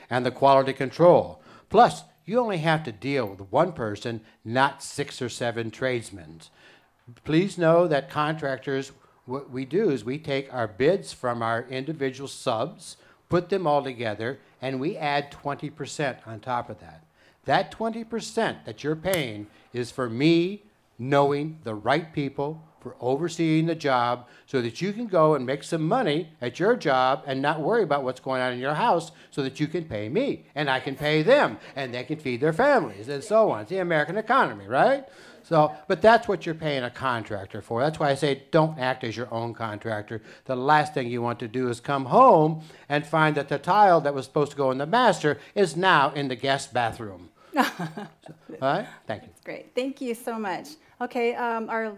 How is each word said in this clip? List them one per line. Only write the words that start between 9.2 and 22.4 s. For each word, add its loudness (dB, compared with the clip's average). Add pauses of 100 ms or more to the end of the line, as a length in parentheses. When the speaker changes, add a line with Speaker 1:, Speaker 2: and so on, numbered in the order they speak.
Speaker 1:
what -10
we -8
do 0
is -2
we -6
take -6
our -2
bids 0
from -4
our -2
individual -6
subs, -6 (320)
put 0
them -2
all 4
together, -6 (240)
and -4
we -4
add -2
twenty -8
percent -6
on -14
top -6
of -14
that. -20 (400)
That 2
twenty -6
percent -4
that -12
you're -2
paying -4 (280)
is -4
for -4
me 2 (360)
knowing 2
the -6
right -2
people, -6 (180)